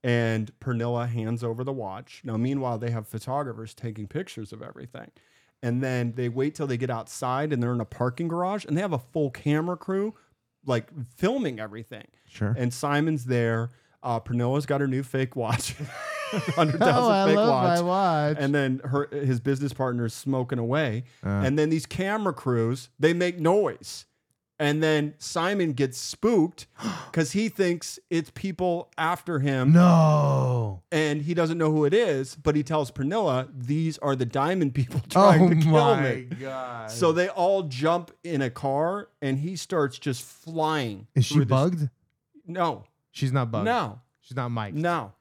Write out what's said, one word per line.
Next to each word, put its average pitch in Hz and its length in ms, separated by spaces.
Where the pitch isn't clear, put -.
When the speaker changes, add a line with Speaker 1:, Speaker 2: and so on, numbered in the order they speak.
Speaker 1:
and 113 460
Pernilla 120 480
hands 117 340
over 117 220
the 139 80
watch. 104 500
Now, 110 140
meanwhile, 127 400
they 117 140
have 113 180
photographers 120 640
taking 107 360
pictures 143 440
of 110 80
everything. - 500
And 123 200
then 123 340
they 123 120
wait 131 260
till 151 120
they 131 100
get 127 140
outside, 127 600
and 123 120
they're 120 100
in 120 80
a 110 60
parking 123 420
garage, 180 380
and 151 100
they 180 60
have 196 100
a 139 60
full 143 320
camera 156 480
crew, 196 340
like, 120 240
filming 190 420
everything. 107 500
Speaker 2:
Sure. 107 300
Speaker 1:
And 123 160
Simon's 147 500
there. 117 460
Uh, 117 180
Pernilla's 123 460
got 139 160
her 139 40
new 131 160
fake 135 320
watch. 120 460
<laughs> 147 60
Hundred 165 540
thousand 247 240
Speaker 2:
Oh, 233 40
I 196 200
Speaker 1:
fake - 80
Speaker 2:
love 220 120
Speaker 1:
watch. 175 300
Speaker 2:
my - 60
watch. 170 560
Speaker 1:
And 139 120
then 135 320
her, 139 280
his 135 260
business 135 340
partner's 120 400
smoking 127 460
away. 123 460
Speaker 2:
Uh. - 40
Speaker 1:
And 101 280
then 156 140
these 160 160
camera 196 460
crews, 120 560
they 160 160
make 180 240
noise. 165 680
And 151 240
then 151 360
Simon 175 540
gets 127 260
spooked 185 680
<gasps> - 220
'cause 151 180
he 214 180
thinks 175 520
it's 165 240
people 180 640
after 165 400
him. 135 340
Speaker 2:
No. 143 1160
Speaker 1:
And 151 320
he 160 100
doesn't 170 260
know 156 120
who 151 140
it 147 100
is, 151 400
but 151 220
he 147 80
tells 151 260
Pernilla, 143 640
"These 147 420
are 139 180
the 123 100
diamond 143 480
people 131 300
<laughs> - 40
trying 180 340
Speaker 2:
Oh 180 80
Speaker 1:
to 170 40
kill 160 180
Speaker 2:
my 143 300
Speaker 1:
me." 127 200
Speaker 2:
God. 127 500
Speaker 1:
So 160 220
they 180 160
all 190 340
jump 160 480
in 160 180
a 123 80
car, 147 600
and 135 160
he 175 160
starts 151 460
just 127 240
flying 151 920
Speaker 2:
Is 127 100
she - 100
Speaker 1:
through 147 100
this 110 60
Speaker 2:
bugged? 147 380
Speaker 1:
No. 170 360
Speaker 2:
She's 131 200
not 123 200
bugged. 104 140
Speaker 1:
No. 160 340
Speaker 2:
She's - 160
not 123 120
mic'd. 113 280
Speaker 1:
No. 156 440